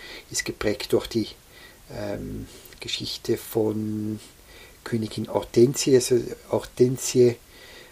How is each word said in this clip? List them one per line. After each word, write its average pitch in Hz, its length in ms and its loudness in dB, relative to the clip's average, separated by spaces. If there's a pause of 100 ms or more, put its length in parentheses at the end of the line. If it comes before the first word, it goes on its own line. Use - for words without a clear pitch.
(300)
ist - 140 -6
geprägt - 480 -4
durch 113 140 2
die, 107 220 -2 (600)
ähm, 104 560 -8 (340)
Geschichte - 580 -6
von 107 840 -4 (640)
Königin 110 480 -4
Hortensie. 123 600 4
Also 123 260 4 (300)
Hortensie 123 840 2 (560)